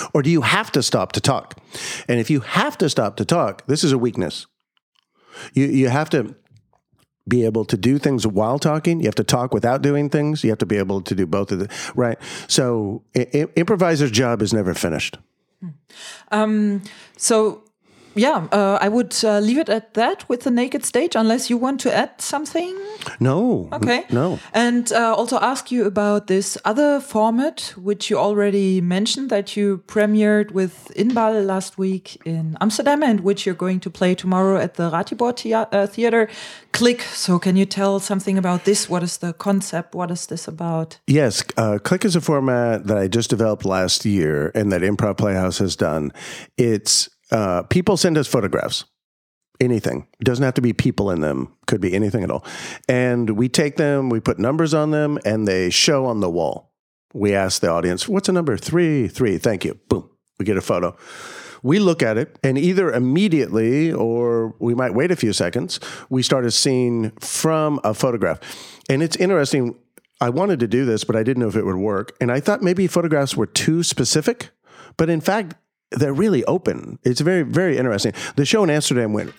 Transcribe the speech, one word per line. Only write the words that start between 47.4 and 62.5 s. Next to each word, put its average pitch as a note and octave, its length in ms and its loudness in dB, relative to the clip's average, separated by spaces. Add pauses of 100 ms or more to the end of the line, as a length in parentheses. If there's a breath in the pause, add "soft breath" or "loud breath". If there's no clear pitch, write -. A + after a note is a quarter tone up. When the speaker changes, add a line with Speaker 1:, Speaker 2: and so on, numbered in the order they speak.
Speaker 1:
people F3+ 340 2
send E3 180 2
us C#3+ 100 0
photographs, - 580 -2 (760)
anything. G#2 460 -2 (140)
It - 40 -8
doesn't B2 200 2
have C3 100 0
to B2+ 80 0
be A#2+ 100 4
people G2+ 380 0
in E2+ 100 0
them. C2+ 320 -2 (140)
Could G#2 140 0
be F#2 140 -2
anything G2+ 280 0
at F2 80 -2
all. - 120 -6 (460 loud breath)
And B2 420 0
we A2+ 200 0
take D3 260 0
them, C#3+ 320 0
we A#2 120 0
put A2 180 -2
numbers D3+ 340 0
on D3+ 200 2
them, D3+ 340 0
and G#2+ 200 0
they F#2 220 2
show C3+ 380 2
on A2+ 140 -2
the F#2 100 0
wall. E2 420 -4 (400)
We G2+ 220 2
ask F#2+ 260 0
the G2 100 2
audience, F2 380 0
"What's G3 220 0
a - 20 2
number?" D#3+ 240 0
"Three, D3+ 520 0
three, G#2 280 0
thank G2+ 300 0
you." - 120 -6 (120)
Boom. F2+ 180 0 (300)
We F#2 80 -6
get G2+ 100 2
a F#2 60 0
photo. F2 340 -2 (680 loud breath)
We E3 180 2
look F3 220 2
at A2 140 2
it, B2+ 260 -4
and C3+ 140 2